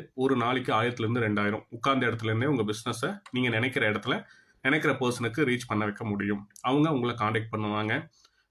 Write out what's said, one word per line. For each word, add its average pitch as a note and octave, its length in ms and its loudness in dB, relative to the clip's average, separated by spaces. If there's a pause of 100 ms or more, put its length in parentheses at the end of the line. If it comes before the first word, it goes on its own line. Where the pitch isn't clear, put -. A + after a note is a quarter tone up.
(140)
ஒரு C3 220 2
நாளைக்கு B2 360 0
ஆயிரத்துல A#2 340 0
இருந்து A#2+ 140 2
ரெண்டாயிரம் G#2 500 0
உட்கார்ந்த B2+ 360 0
இடத்துல A2+ 240 -2
இருந்தே A2+ 160 2
உங்க B2+ 180 2
பிசினஸை A2 460 -4 (220)
நீங்க B2+ 160 0
நினைக்கிற A#2+ 380 0
இடத்துல, G#2+ 300 0 (480)
நினைக்கிற D3+ 280 2
பர்சனுக்கு A#2+ 520 0
ரீச் B2 220 0
பண்ண G#2+ 180 0
வைக்க G#2 200 -4
முடியும். G2+ 380 -2 (200)
அவங்க D3 300 2
உங்களை A#2+ 220 0
கான்டாக்ட் A2 380 -2
பண்ணுவாங்க. G#2+ 400 -2 (580)